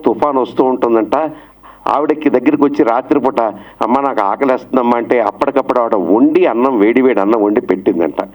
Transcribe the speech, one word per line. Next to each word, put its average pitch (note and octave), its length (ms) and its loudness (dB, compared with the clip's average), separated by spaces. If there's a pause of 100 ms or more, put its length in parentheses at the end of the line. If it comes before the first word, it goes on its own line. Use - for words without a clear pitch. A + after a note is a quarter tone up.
తుఫాను C3 360 0
వస్తూ A#2+ 220 -2
ఉంటుందంట. B2+ 680 0 (560)
ఆవిడకి D3 420 0
దగ్గరికి C3 340 2
వచ్చి C#3+ 200 2
రాత్రిపూట, B2 580 0 (400)
"అమ్మ, A#2+ 180 0
నాకు B2+ 220 -2
ఆకలేస్తుందమ్మా" A#2+ 760 0
అంటే A#2 220 0
అప్పటికప్పుడు B2+ 600 -2
ఆవిడ A2+ 160 0
వండి B2+ 500 2
అన్నం, B2 340 0
వేడి A2+ 220 2
వేడి B2 180 2
అన్నం G#2 240 2
వండి G#2 180 2
పెట్టిందంట. F#2 600 -2 (140)